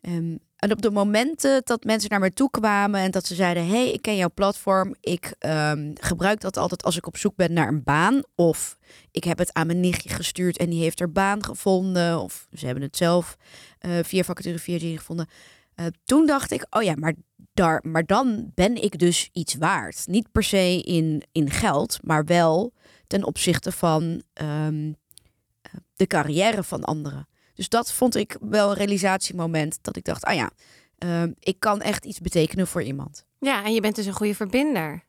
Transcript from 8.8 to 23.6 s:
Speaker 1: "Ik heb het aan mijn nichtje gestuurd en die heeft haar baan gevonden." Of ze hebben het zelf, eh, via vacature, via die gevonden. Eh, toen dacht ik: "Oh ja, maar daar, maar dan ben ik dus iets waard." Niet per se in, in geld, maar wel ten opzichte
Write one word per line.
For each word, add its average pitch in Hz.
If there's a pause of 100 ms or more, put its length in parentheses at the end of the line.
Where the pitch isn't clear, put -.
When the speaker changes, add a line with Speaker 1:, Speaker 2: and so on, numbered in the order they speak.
Speaker 1:
"Ik 170
heb 170
het -
aan 160
mijn 170
nichtje 180
gestuurd 180
en 170
die 165
heeft 165
haar 175
baan 196
gevonden." 185
Of -
ze 151
hebben 127
het -
zelf, 175 (420)
eh, 175 (120)
via 185
vacature, 175
via 175
die 165
gevonden. 165 (480)
Eh, 170 (200)
toen 302
dacht 277
ik: -
"Oh 226
ja, 175
maar 156 (400)
daar, 165
maar 160
dan 220
ben 214
ik 185
dus 175
iets -
waard." 156
Niet 214
per 214
se 180
in, 160
in 147
geld, 147
maar 151
wel 175 (340)
ten 196
opzichte -